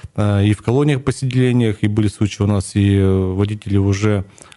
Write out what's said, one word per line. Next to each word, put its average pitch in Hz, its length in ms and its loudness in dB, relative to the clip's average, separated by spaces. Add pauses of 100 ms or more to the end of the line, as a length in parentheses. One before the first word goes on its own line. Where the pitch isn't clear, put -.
(160)
э, 101 280 2
и 104 80 4
в - 100 -6
колониях, 135 400 0
поселениях, 123 800 0
и 107 80 0
были 104 200 0
случаи 101 340 -4
у 101 40 0
нас, 101 300 -2
и, 101 180 2
э, 95 380 2
водители 101 460 -2
уже 98 480 0 (300)